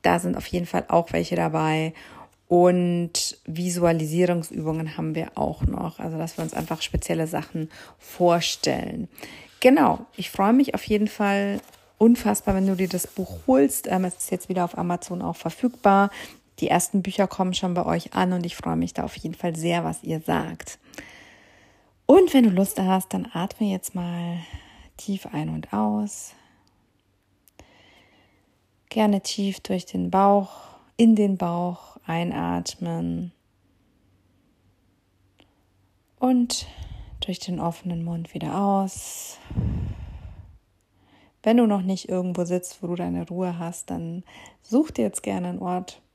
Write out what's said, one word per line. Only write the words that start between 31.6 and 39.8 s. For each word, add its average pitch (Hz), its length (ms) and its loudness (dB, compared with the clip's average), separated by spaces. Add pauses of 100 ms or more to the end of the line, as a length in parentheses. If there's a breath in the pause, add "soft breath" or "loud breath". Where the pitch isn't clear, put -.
einatmen 170 1300 -4 (3000)
und 247 480 2 (540 loud breath)
durch 180 180 -6
den 180 220 -6
offenen 170 440 -4
Mund 170 300 -8
wieder 160 260 -4
aus. - 800 -2 (2000 loud breath)